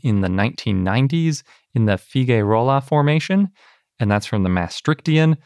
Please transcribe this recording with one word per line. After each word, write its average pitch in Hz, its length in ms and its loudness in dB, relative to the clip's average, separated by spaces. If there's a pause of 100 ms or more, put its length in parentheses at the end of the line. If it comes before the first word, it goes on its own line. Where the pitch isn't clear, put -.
in 104 200 0
the 92 80 -2
nineteen 95 520 -2
nineties 135 640 -2 (300)
in 113 100 2
the 101 140 2
Figueroa 123 840 0
Formation, 156 680 0 (500)
and 104 100 2
that's 104 160 0
from 104 180 -2
the 92 40 0
Maastrichtian. 151 960 0